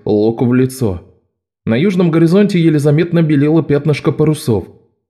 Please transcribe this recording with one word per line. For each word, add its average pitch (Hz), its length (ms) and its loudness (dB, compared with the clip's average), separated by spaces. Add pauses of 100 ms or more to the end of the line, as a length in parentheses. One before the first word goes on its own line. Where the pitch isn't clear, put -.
Локу 110 400 0
в 120 80 0
лицо. 123 480 -2 (640)
На 113 100 -2
южном 180 360 0
горизонте 175 480 2
еле 160 180 2
заметно 165 460 0
белело 151 400 2
пятнышко 143 480 -2
парусов. 147 540 -2 (440)